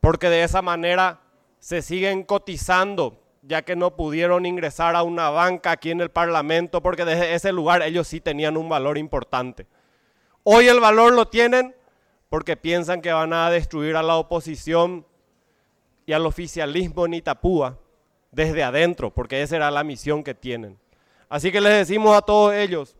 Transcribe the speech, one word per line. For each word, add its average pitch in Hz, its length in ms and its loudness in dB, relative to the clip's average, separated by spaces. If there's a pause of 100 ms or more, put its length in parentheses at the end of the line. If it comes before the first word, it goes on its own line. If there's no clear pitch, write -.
porque 165 280 0
de 170 140 2
esa 170 180 0
manera 175 600 -2 (400)
se 175 220 -8
siguen 190 420 -4
cotizando, 185 960 -2 (220)
ya 160 200 -6
que 180 140 -6
no 175 180 -2
pudieron 175 500 0
ingresar 170 520 -2
a 170 80 2
una 170 260 -2
banca 175 420 0
aquí 160 180 -6
en 170 100 -4
el 170 100 -4
Parlamento, 165 720 -2
porque 175 220 -2
desde 170 300 -2
ese 190 180 -2
lugar 175 300 2
ellos 165 260 -4
sí 160 120 -12
tenían 156 360 -4
un 160 120 -6
valor 147 300 -2
importante. 127 680 -8 (760)
Hoy 233 240 8
el 240 140 8
valor 226 320 6
lo 233 160 4
tienen 247 480 2 (520)
porque 156 280 -4
piensan 170 460 -4
que 170 100 -2
van 160 200 0
a 165 180 2
destruir 156 440 -2
a 160 80 0
la 165 140 2
oposición 160 920 -2 (1000)
y 156 60 -4
al 156 120 0
oficialismo 165 800 -4
en 170 100 -2
Itapúa 156 640 -2 (540)
desde 156 320 -2
adentro, 139 480 0
porque 131 300 -4
esa 147 140 -4
era 147 140 0
la 147 140 -2
misión 147 400 -6
que 139 100 -10
tienen. 113 440 -10 (500)
Así 147 240 -4
que 202 80 2
les 208 260 4
decimos 214 300 4
a 208 60 6
todos 208 320 4
ellos 180 460 -4